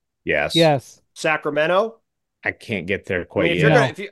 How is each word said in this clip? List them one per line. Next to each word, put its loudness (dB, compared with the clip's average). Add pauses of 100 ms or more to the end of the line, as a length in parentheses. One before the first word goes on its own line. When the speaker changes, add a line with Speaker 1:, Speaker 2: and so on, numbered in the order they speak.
(240)
Speaker 1:
Yes. 0
Speaker 2:
Yes. 2 (140)
Speaker 3:
Sacramento. -2 (440)
Speaker 1:
I -4
can't -8
get -4
there -4
Speaker 3:
I -4
mean, -10
Speaker 1:
quite 0
Speaker 3:
if -2
Speaker 1:
yet. 0
Speaker 3:
you're 4
gonna, 6
Speaker 2:
No. 2
Speaker 3:
if -12
you, -12